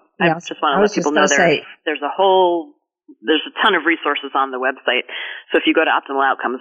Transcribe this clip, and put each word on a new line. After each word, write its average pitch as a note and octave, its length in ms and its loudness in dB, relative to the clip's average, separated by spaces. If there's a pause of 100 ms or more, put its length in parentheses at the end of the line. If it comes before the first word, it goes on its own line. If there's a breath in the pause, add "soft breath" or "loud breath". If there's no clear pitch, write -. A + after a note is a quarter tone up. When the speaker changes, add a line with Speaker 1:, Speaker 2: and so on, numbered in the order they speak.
(200)
Speaker 1:
I E3+ 60 2
Speaker 2:
Yes. E3 220 -2
Speaker 1:
just - 140 -10
wanna D3+ 160 0
Speaker 2:
I - 20 2
was G#3 160 2
Speaker 1:
let - 60 -2
people D3 100 0
Speaker 2:
just - 20 -2
Speaker 1:
know D3 220 2
Speaker 2:
gonna E3+ 140 4
Speaker 1:
there's, C#3 100 0
Speaker 2:
say - 60 -14 (180)
Speaker 1:
there's D3+ 180 -4
a A#3+ 60 -4
whole, F#3 680 2 (480)
there's D3 240 0
a - 160 -6
ton G#3+ 120 4
of D#3 100 0
resources D3 500 -2
on C3+ 160 0
the B2+ 80 -6
website. C3 440 -2 (500 loud breath)
So E3+ 60 2
if D3+ 80 -2
you D#3 80 4
go D#3+ 100 4
to D3 60 2
optimal C#3 340 0
outcomes B2+ 360 -2